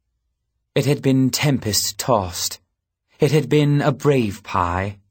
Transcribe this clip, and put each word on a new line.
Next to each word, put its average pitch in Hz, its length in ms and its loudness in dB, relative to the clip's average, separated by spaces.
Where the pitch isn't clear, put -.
It 139 120 -2
had 143 160 -2
been 131 280 2
tempest-tossed. 107 1300 -2
It 143 120 4
had 139 180 0
been 147 320 4
a 151 100 2
brave 127 500 0
pie, 92 580 -4